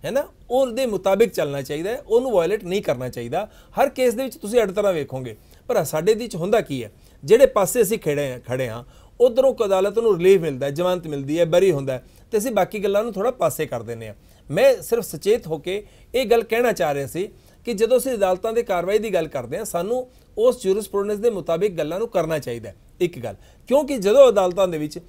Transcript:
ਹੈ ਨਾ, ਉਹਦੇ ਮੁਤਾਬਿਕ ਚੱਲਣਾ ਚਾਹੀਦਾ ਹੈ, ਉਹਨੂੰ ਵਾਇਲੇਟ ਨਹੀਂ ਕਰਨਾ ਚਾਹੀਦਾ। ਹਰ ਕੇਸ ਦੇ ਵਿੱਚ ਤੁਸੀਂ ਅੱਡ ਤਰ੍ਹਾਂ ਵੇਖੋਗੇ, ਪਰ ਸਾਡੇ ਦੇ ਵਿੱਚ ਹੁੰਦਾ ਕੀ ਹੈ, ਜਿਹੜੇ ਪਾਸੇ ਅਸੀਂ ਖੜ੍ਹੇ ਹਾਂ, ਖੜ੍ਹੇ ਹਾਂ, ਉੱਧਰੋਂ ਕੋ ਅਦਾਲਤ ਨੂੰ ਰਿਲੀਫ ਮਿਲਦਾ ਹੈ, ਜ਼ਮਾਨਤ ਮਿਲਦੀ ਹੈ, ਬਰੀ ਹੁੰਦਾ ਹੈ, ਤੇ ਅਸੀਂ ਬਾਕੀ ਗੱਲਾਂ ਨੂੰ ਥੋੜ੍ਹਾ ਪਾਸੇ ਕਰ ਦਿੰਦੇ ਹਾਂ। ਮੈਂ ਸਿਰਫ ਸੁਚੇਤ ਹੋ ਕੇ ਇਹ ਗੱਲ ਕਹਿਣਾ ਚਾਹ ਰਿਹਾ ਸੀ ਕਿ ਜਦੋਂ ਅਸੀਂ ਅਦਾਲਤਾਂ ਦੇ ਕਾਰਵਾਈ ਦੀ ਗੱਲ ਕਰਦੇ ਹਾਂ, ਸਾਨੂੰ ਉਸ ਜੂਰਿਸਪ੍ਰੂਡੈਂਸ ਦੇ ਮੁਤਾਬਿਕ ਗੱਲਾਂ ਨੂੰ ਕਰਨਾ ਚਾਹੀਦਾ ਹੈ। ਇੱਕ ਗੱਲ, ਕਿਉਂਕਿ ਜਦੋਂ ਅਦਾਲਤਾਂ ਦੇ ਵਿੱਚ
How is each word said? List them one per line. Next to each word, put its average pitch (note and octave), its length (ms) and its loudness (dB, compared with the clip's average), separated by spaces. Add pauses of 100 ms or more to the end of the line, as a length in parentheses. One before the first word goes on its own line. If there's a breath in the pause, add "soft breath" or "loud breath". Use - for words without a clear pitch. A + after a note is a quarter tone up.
ਹੈ F3 60 -6
ਨਾ, B3 180 -2 (220)
ਉਹਦੇ B3+ 360 0
ਮੁਤਾਬਿਕ G3 460 2
ਚੱਲਣਾ C#3+ 300 -4
ਚਾਹੀਦਾ D#3 280 -6
ਹੈ, B3 160 -6
ਉਹਨੂੰ B3 260 2
ਵਾਇਲੇਟ F#3+ 320 2
ਨਹੀਂ F#3+ 180 -2
ਕਰਨਾ B2+ 260 -4
ਚਾਹੀਦਾ। A#2+ 420 -8 (320 soft breath)
ਹਰ C#4 60 4
ਕੇਸ B3+ 260 0
ਦੇ B3+ 80 -6
ਵਿੱਚ B3+ 160 -8
ਤੁਸੀਂ A3+ 240 0
ਅੱਡ G3 80 -2
ਤਰ੍ਹਾਂ G3+ 220 0
ਵੇਖੋਗੇ, C3 440 -6 (320 soft breath)
ਪਰ G#3+ 160 0
ਸਾਡੇ E3+ 300 0
ਦੇ A3 100 -4
ਵਿੱਚ G#3 120 -10
ਹੁੰਦਾ G3+ 240 0
ਕੀ C3 240 -8
ਹੈ, G2+ 80 -16 (320 soft breath)
ਜਿਹੜੇ A3+ 220 8
ਪਾਸੇ G#3 360 0
ਅਸੀਂ G3+ 160 0
ਖੜ੍ਹੇ C#3+ 340 -2
ਹਾਂ, B2 80 -12
ਖੜ੍ਹੇ B2+ 280 -4
ਹਾਂ, A#2 160 -10 (360 soft breath)
ਉੱਧਰੋਂ B3+ 340 4
ਕੋ A3 100 -2
ਅਦਾਲਤ G3 340 2
ਨੂੰ A3+ 180 4
ਰਿਲੀਫ F#3 240 6
ਮਿਲਦਾ C#3 260 -4
ਹੈ, C#3+ 40 -2
ਜ਼ਮਾਨਤ F3 360 -2
ਮਿਲਦੀ D3 320 -4
ਹੈ, E3+ 60 4
ਬਰੀ F3 280 4
ਹੁੰਦਾ C#3 200 -4
ਹੈ, B2 120 -8 (260 soft breath)
ਤੇ A3+ 80 -2
ਅਸੀਂ A#3 120 -2
ਬਾਕੀ G3+ 340 -2
ਗੱਲਾਂ G3+ 200 0
ਨੂੰ A#3 80 -8
ਥੋੜ੍ਹਾ G3+ 180 -2
ਪਾਸੇ D#3+ 360 -2
ਕਰ A#2+ 160 -8
ਦਿੰਦੇ A2+ 260 -12
ਹਾਂ। G2+ 60 -16 (360 soft breath)
ਮੈਂ G#3+ 320 2
ਸਿਰਫ A#3 220 -2
ਸੁਚੇਤ - 420 -2
ਹੋ D#3 120 -8
ਕੇ F#3+ 280 -10 (280 soft breath)
ਇਹ B3+ 120 0
ਗੱਲ A3 160 2
ਕਹਿਣਾ A#3 300 0
ਚਾਹ D#3+ 220 -2
ਰਿਹਾ C#3 120 -4
ਸੀ F3+ 220 -6 (360 soft breath)
ਕਿ A#3+ 80 -4
ਜਦੋਂ A3+ 260 2
ਅਸੀਂ C4 140 -2
ਅਦਾਲਤਾਂ G3 400 0
ਦੇ A#3 100 0
ਕਾਰਵਾਈ F#3+ 360 0
ਦੀ G#3 160 -2
ਗੱਲ E3 140 0
ਕਰਦੇ B2+ 300 -8
ਹਾਂ, A3 60 -8
ਸਾਨੂੰ G#3+ 460 -4 (280 soft breath)
ਉਸ B3 240 2
ਜੂਰਿਸਪ੍ਰੂਡੈਂਸ G3+ 560 -2
ਦੇ A#3 120 2
ਮੁਤਾਬਿਕ E3+ 480 -2
ਗੱਲਾਂ D#3+ 200 -4
ਨੂੰ A#3 100 -4
ਕਰਨਾ D#3+ 300 -2
ਚਾਹੀਦਾ A#2+ 300 -10
ਹੈ। - 80 -18 (240)
ਇੱਕ F3 180 -2
ਗੱਲ, A2+ 160 -10 (320 soft breath)
ਕਿਉਂਕਿ C#4 300 2
ਜਦੋਂ A#3 320 8
ਅਦਾਲਤਾਂ F#3+ 400 2
ਦੇ D#3+ 100 -6
ਵਿੱਚ D3+ 200 -8 (100)